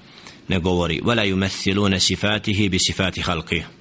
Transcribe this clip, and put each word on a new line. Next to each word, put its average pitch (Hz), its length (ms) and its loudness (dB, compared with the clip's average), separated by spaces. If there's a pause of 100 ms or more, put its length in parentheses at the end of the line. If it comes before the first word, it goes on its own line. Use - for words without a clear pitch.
(480)
ne 92 120 0
govori. 85 440 0
وَلَا 113 200 2
يُمَثِّلُونَ 95 760 0
صِفَاتِهِ 101 720 0
بِصِفَاتِ 90 520 0
خَلْقِهِ. 82 420 -2 (180)